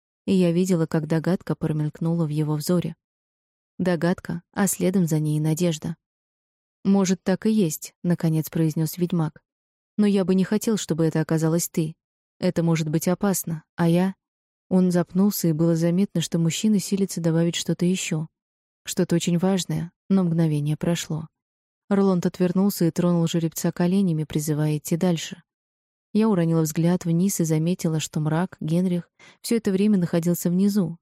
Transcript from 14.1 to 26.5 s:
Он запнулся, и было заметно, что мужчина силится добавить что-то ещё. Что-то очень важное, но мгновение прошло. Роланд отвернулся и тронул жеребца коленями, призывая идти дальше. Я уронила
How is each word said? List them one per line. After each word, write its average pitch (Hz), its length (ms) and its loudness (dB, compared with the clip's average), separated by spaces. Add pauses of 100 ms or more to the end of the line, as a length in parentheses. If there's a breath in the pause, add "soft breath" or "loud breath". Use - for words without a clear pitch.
Он 185 220 4
запнулся, 180 560 0
и 165 40 4
было 165 240 2
заметно, 170 460 0
что - 180 -2
мужчина 190 400 2
силится 190 420 -2
добавить 165 340 0
что-то - 300 -2
ещё. 175 420 -2 (560)
Что-то - 320 -2
очень 170 220 0
важное, 170 540 -2 (180)
но 190 140 2
мгновение 156 540 0
прошло. 160 500 -4 (600)
Роланд 196 380 2
отвернулся 185 600 0
и 165 60 2
тронул 170 360 2
жеребца 165 440 -2
коленями, 175 520 0
призывая 151 540 -2
идти 165 200 -4
дальше. 170 460 -2 (680)
Я 220 160 2
уронила 165 320 2